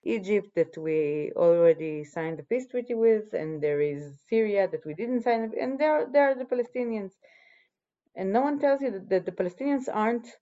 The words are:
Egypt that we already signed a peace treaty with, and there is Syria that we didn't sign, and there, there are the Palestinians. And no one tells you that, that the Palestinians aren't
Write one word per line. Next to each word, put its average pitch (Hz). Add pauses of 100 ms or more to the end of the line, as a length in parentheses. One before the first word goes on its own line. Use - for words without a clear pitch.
Egypt 208
that 165
we 156
already 160
signed 165
a -
peace 254
treaty 247
with, 220
and 156
there 147
is 143
Syria 208
that 156
we 151
didn't 233
sign, 226
and 269
there, 302
there 277
are 269
the 254
Palestinians. 240 (1000)
And 190
no 240
one 285
tells 277
you 262
that, 190
that 185
the 180
Palestinians 262
aren't 233 (140)